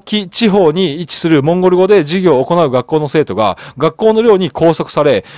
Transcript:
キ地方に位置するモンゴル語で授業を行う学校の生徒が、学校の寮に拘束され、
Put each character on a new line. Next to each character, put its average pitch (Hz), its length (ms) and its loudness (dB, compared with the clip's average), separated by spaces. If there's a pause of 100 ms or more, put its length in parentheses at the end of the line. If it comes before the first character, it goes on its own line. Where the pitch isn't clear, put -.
キ 208 240 -6
地 233 200 -2
方 185 220 2
に 165 300 -2
位 - 20 -6
置 - 140 -8
す 170 120 -4
る 151 140 2
モ 160 120 0
ン 185 60 -2
ゴ 185 80 2
ル 180 80 2
語 185 120 2
で 202 140 4
授 160 180 -4
業 160 180 2
を 131 60 0
行 170 100 -2
う 165 160 0
学 123 160 -2
校 156 140 -2
の 147 80 -6
生 151 160 0
徒 98 100 -10
が、 90 240 -2 (180)
学 156 200 -2
校 220 160 2
の 220 100 0
寮 226 140 4
に 185 160 -2
拘 165 200 0
束 - 180 -6
さ 151 120 -2
れ、 127 220 2 (140)